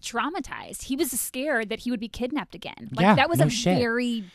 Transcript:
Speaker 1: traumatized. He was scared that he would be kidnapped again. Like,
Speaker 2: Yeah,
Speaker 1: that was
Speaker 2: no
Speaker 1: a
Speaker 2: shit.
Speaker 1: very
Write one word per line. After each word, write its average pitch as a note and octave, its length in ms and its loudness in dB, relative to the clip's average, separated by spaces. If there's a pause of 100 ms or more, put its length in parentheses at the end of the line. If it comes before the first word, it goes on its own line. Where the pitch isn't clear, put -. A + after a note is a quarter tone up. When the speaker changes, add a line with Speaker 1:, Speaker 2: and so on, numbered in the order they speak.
Speaker 1:
traumatized. A#3+ 840 -8
He C4 140 -4
was D4 140 0
scared B3+ 580 -2
that A3+ 100 -6
he A#3+ 120 -4
would A#3 100 -4
be A3 80 -8
kidnapped - 440 -6
again. - 380 -14
Like, C3+ 120 2
Speaker 2:
Yeah, G3+ 120 8
Speaker 1:
that D4+ 140 6
was E4+ 100 2
Speaker 2:
no B3+ 60 8
Speaker 1:
a B3 40 4
Speaker 2:
shit. - 280 2
Speaker 1:
very A#3+ 580 0